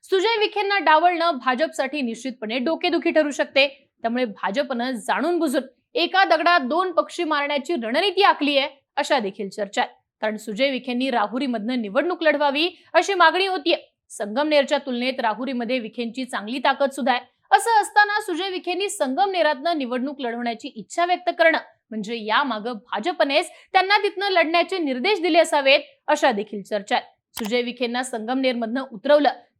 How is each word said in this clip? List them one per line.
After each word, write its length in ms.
सुजय 360
विखेंना 400
डावलणं 520
भाजपसाठी 680
निश्चितपणे 580
डोकेदुखी 520
ठरू 200
शकते. 560
त्यामुळे 240
भाजपनं 680
जाणून 480
बुजून 220
एका 300
दगडात 360
दोन 320
पक्षी 320
मारण्याची 500
रणनीती 480
आखली 360
आहे, 120
अशा 240
देखील 300
चर्चा 320
आहेत. 120
कारण 160
सुजय 320
विखेंनी 400
राहुरीमधनं 720
निवडणूक 420
लढवावी 460
अशी 200
मागणी 340
होतीये. 300
संगमनेरच्या 680
तुलनेत 420
राहुरीमध्ये 600
विखेंची 460
चांगली 340
ताकद 300
सुद्धा 240
आहे. 80
असं 300
असताना 400
सुजय 280
विखेंनी 400
संगमनेरातनं 880
निवडणूक 440
लढवण्याची 460
इच्छा 380
व्यक्त 240
करणं 180
म्हणजे 280
यामागं 560
भाजपनेच 760
त्यांना 240
तिथनं 320
लढण्याचे 480
निर्देश 440
दिले 180
असावेत, 400
अशा 240
देखील 300
चर्चा 340
आहेत. 420
सुजय 240
विखेंना 420
संगमनेरमधनं 880
उतरवलं 380